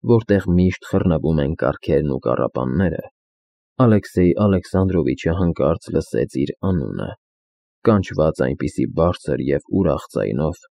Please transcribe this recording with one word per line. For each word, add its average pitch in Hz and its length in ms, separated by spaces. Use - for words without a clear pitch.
որտեղ 110 440
միշտ 90 400
խռնվում 82 520
են 71 160
կառքերն 71 560
ու 65 60
կառապանները, 64 840
Ալեքսեյ 104 600
Ալեքսանդրովիչը 92 960
հանկարծ 85 540
լսեց - 500
իր 71 140
անունը, 55 460
կանչված 87 580
այնպիսի 65 480
բարձր 76 520
և 69 360
ուրախ 82 300
ձայնով 52 520